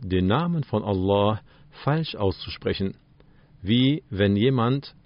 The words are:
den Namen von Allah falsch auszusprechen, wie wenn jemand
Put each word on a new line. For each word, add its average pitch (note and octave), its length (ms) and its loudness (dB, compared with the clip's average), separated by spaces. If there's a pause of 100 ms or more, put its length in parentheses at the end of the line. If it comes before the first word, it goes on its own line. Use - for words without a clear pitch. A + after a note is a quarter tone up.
den F#2 260 0
Namen D#3+ 360 0
von G#2+ 200 -2
Allah G2+ 580 0 (300)
falsch D#3 440 -4
auszusprechen, G2 800 -4 (680)
wie B2+ 480 2
wenn G2+ 260 2
jemand B2+ 600 0 (100)